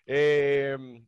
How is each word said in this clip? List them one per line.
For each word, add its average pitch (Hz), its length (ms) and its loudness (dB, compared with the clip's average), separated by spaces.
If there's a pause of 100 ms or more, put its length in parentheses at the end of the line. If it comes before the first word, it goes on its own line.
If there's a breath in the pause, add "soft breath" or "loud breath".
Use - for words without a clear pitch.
Eh, 143 680 2 (320)